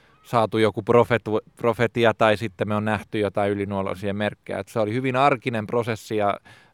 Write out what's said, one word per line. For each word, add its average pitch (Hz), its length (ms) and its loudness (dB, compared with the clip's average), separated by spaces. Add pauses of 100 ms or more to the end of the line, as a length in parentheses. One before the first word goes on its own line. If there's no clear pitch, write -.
(240)
saatu 110 340 0
joku 110 240 2
profetu-, 113 600 2 (140)
profetia 113 580 2
tai 110 240 2
sitten 107 300 -6
me 107 80 -2
on 104 100 -2
nähty 107 340 -4
jotain 101 320 -2
yliluonnollisia 98 640 -4
merkkejä. 101 460 -6
Et 98 80 -10
se 120 120 -6
oli 107 140 0
hyvin 127 220 -2
arkinen 127 520 0
prosessi 113 500 -4
ja 101 220 0 (340)